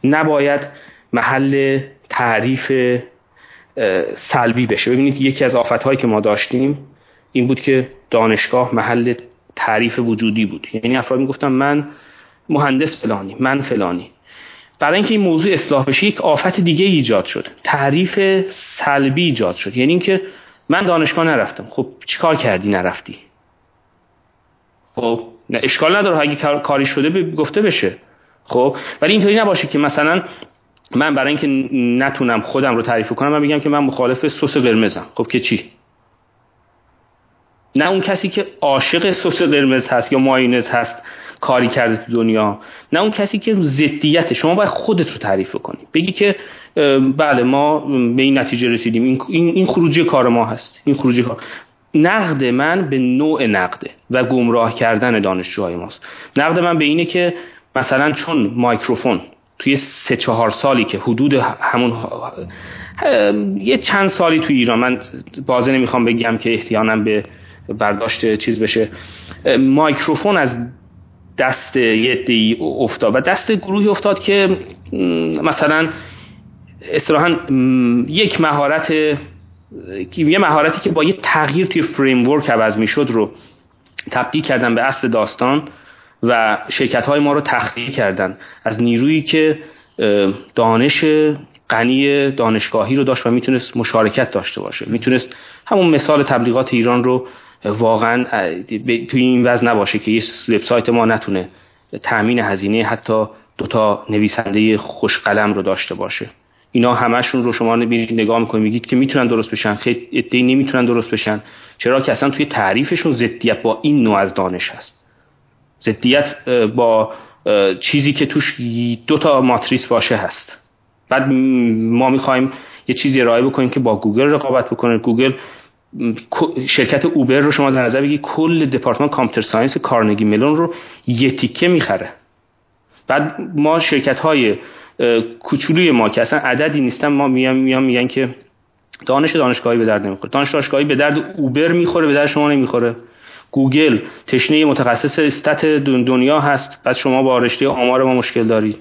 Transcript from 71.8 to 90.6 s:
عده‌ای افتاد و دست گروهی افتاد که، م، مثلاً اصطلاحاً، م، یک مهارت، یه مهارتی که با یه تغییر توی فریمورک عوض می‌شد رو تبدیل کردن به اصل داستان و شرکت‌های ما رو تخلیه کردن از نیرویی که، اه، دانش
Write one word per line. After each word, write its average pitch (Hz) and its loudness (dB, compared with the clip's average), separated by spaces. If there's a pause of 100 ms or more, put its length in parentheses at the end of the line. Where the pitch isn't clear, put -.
عده‌ای 113 2 (220)
افتاد 113 0
و 131 4
دست 180 -2
گروهی 202 0
افتاد 202 0
که، 196 2 (340)
م، 202 -6 (480)
مثلاً 156 0 (1000)
اصطلاحاً، 151 2
م، 127 2
یک 196 0
مهارت، 147 0 (1300)
یه 165 4
مهارتی 156 2
که 202 -2
با 160 0
یه 175 2
تغییر 160 0
توی 170 -2
فریمورک 139 2
عوض 110 2
می‌شد 113 0
رو 110 0 (800)
تبدیل 127 -2
کردن 123 0
به 117 0
اصل 131 -2
داستان 120 0 (600)
و 113 2 (120)
شرکت‌های 135 0
ما 143 2
رو 147 0
تخلیه 120 -4
کردن 95 -2 (260)
از 110 -4
نیرویی 123 2
که، 156 0 (400)
اه، 101 2 (220)
دانش 117 2 (640)